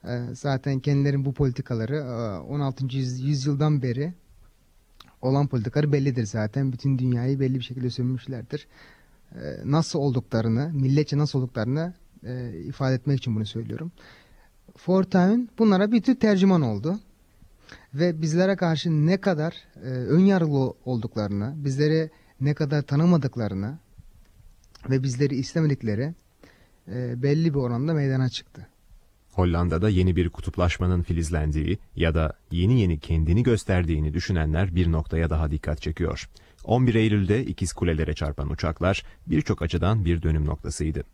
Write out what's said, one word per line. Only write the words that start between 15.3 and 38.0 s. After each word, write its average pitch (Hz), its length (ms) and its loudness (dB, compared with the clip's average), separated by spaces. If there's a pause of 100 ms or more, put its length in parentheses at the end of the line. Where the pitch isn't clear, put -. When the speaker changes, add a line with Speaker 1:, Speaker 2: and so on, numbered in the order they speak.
Speaker 1:
bunlara 208 340 4
bir 233 100 4
tür - 180 2
tercüman 196 420 6
oldu. 123 380 -2 (920)
Ve 160 280 0
bizlere 180 340 2
karşı 160 500 2
ne 190 140 2
kadar, 170 340 0 (300)
e, 131 40 -8
ön 127 320 2
yargılı 165 540 4 (100)
olduklarını, 127 720 -2
bizleri 151 540 0 (300)
ne 143 140 0
kadar 147 280 -2
tanımadıklarını 135 960 0 (1120)
ve 131 120 2
bizleri 135 320 0
istemedikleri, 139 800 -2 (760)
e, 123 340 -6
belli 147 320 2
bir 143 40 2
oranda 127 360 0
meydana 135 340 2
çıktı. - 380 -12 (680)
Speaker 2:
Hollanda'da 87 560 2
yeni 92 280 4
bir 87 120 2
kutuplaşmanın 90 760 0
filizlendiği 78 760 -2 (180)
ya 82 180 2
da 78 180 0 (180)
yeni 98 300 2
yeni 85 200 2
kendini 85 420 2
gösterdiğini 85 720 0
düşünenler 85 600 0
bir 87 180 2
noktaya 80 380 0
daha 78 200 0
dikkat 76 320 -4
çekiyor. 80 460 -4 (360)
On 123 220 2
bir 117 80 4
Eylül'de 107 520 2
ikiz - 260 -4
kulelere 80 420 0